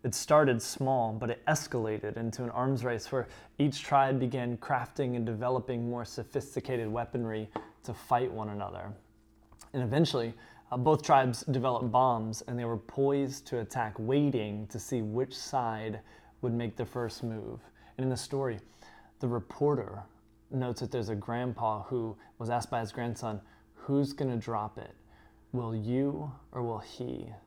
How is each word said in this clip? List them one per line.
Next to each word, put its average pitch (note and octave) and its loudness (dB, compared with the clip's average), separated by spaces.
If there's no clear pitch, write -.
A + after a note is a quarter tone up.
it A#2 0
started C#3 8
small, B2 0
but A#2 -2
it - -6
escalated A2 0
into A2+ -2
an A#2+ -4
arms B2 0
race A#2 -2
where B2+ 0
each C#3+ 2
tribe C3+ 4
began A#2+ -2
crafting B2 -2
and A#2 0
developing A#2+ -2
more A#2+ -4
sophisticated B2+ -4
weaponry A2+ -2
to A#2 -6
fight B2 2
one G#2+ -6
another. G2 -6
And B2+ 0
eventually, B2 2
uh, B2 -2
both D3+ 6
tribes C3 6
developed B2 2
bombs, A2+ 4
and A#2+ -6
they A#2+ -2
were A#2 -2
poised C#3 0
to B2 -2
attack, A2 -4
waiting A2+ 2
to - -8
see A#2+ -2
which A#2+ -2
side A2+ -4
would B2 0
make A#2 -2
the A#2+ -2
first A#2 -4
move. A2+ -6
And C3 -2
in C3 2
the B2 0
story, C3+ -4
the A#2+ 0
reporter A#2 0
notes B2+ -2
that A#2+ -4
there's A2+ -2
a A2 -2
grandpa A#2 -2
who A2+ -2
was A#2 -4
asked A#2+ 0
by A#2+ 0
his G#2+ -4
grandson, A#2 -4
"Who's C#3 0
gonna C3 -2
drop G#2+ -2
it? - -14
Will A#2 -2
you C#3 0
or B2+ -4
will A2+ -2
he?" - -8